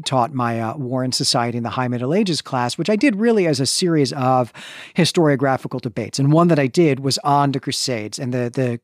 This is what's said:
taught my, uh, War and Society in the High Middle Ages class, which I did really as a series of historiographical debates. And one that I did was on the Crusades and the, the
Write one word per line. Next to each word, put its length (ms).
taught 300
my, 260
uh, 160
War 260
and 120
Society 420
in 80
the 60
High 180
Middle 240
Ages 300
class, 340
which 140
I 60
did 200
really 300
as 140
a 60
series 460
of 400
historiographical 840
debates. 380
And 140
one 160
that 100
I 80
did 340
was 240
on 280
the 80
Crusades 580
and 160
the, 180
the 320